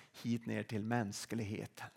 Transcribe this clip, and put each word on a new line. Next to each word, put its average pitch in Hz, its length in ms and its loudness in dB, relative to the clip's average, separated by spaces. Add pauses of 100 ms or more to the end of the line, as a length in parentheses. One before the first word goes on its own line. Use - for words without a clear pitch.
(220)
hit 117 240 2
ner 110 160 0
till 107 200 0
mänskligheten. 110 1040 0 (100)